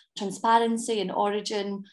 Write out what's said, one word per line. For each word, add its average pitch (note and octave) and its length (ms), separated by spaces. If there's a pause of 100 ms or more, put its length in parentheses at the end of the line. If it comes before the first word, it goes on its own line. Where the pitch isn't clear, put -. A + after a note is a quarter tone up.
(160)
transparency A3+ 840
and F#3 100
origin G3+ 840